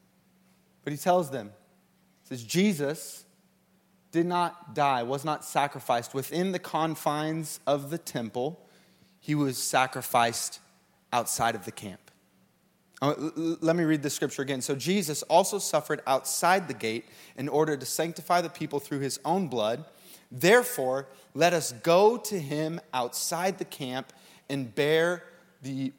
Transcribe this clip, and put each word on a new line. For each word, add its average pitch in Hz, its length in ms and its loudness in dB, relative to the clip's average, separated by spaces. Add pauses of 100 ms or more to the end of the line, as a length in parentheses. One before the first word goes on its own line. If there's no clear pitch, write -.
(840)
But 143 100 -6
he 151 40 -4
tells 180 340 2
them, 107 220 -8 (680)
he - 60 -20
says, 127 140 -10
"Jesus 156 840 0 (840)
did 170 160 2
not 175 480 -2
die, 139 300 2
was 131 200 -4
not 151 200 -2
sacrificed 135 680 0
within 160 360 -2
the 180 80 -4
confines 156 1040 -2
of 139 260 0
the 147 80 -6
temple. 127 640 -6 (600)
He 151 160 -2
was 135 200 2
sacrificed 127 1000 0 (540)
outside 117 440 0
of 92 80 -10
the 107 80 -10
camp." - 380 -14 (920)
Uh, 143 160 2
l-, 151 180 -4
l-, 165 240 -2
let 165 140 2
me 175 80 2
read 156 200 2
the 143 60 -2
scripture 139 340 -4
again. 131 200 -4
"So 143 140 -2
Jesus 156 480 0
also 196 340 4
suffered 151 480 -2
outside 170 640 2
the 131 60 -6
gate 113 300 -4 (320)
in 139 120 -4
order 151 280 2
to 131 80 -8
sanctify 170 560 0
the 170 80 -2
people 147 300 -6
through 139 220 -4
his 135 240 -4
own 170 240 0
blood. 120 360 -2 (460)
Therefore, 135 800 4 (260)
let 165 180 4
us 160 200 -2 (100)
go 196 340 6
to 202 240 -6
him 156 400 -4 (140)
outside 170 640 -2
the 180 80 -6
camp 131 460 -8 (360)
and 135 260 -4
bear 160 500 2 (360)
the 135 380 -6